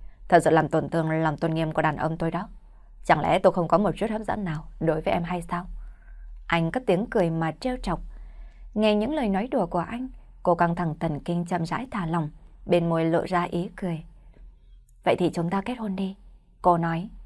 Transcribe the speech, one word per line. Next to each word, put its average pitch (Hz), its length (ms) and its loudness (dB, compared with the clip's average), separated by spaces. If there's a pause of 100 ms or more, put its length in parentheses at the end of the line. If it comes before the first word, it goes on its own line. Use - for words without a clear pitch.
(300)
Thật 175 140 10
sự 160 60 4
làm 156 180 6
tổn 147 220 0
thương 160 200 0
lòng 160 280 0
tôn 165 160 0
nghiêm 160 180 0
của 160 100 0
đàn 156 160 0
ông 160 200 -2
tôi 165 140 -2
đó. 175 180 -6 (560)
Chẳng 160 140 4
lẽ 151 200 4
tôi 180 140 6
không 170 140 0
có 165 100 4
một 196 200 2
chút 220 120 -2
hấp 220 120 -4
dẫn 208 220 -4
nào 160 220 -4 (140)
đối 160 220 0
với 190 120 0
em 175 100 0
hay 175 180 -4
sao? 175 240 -6 (840)
Anh 165 240 2
cất 165 140 -4
tiếng 185 240 4
cười 180 200 2
mà 165 300 0
trêu 254 240 -4
chọc. 170 160 -2 (760)
Nghe 214 220 4
những 220 180 0
lời 269 160 0
nói 196 180 0
đùa 254 180 0
của 175 140 -2
anh, 226 280 -6 (360)
cô 175 120 4
căng 170 200 4
thẳng 165 240 -2
thần 156 200 -2
kinh 175 260 -2
chậm 170 200 -2
rãi 220 260 -6
thả 196 140 -4
lỏng, 160 240 -2 (360)
bên 170 240 2
môi 165 160 2
lộ 165 220 2
ra 175 160 0
ý 175 320 -4
cười. 165 280 -6 (1000)
"Vậy - 160 4
thì 175 140 4
chúng 170 160 -2
ta 196 120 0
kết 247 140 -6
hôn 214 200 -6
đi," 190 200 -4 (460)
cô 175 160 6
nói. 165 320 -2 (160)